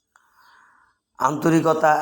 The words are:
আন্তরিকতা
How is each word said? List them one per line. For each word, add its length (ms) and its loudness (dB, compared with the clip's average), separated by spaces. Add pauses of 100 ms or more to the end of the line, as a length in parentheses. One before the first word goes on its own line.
(1200)
আন্তরিকতা 720 0 (100)